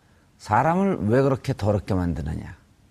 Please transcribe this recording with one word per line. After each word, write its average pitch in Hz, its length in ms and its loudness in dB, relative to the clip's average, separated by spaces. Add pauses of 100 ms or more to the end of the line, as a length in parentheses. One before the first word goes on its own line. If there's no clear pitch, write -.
(400)
사람을 160 680 0
왜 123 140 4
그렇게 135 320 0
더럽게 104 400 -2
만드느냐. 82 640 -4 (360)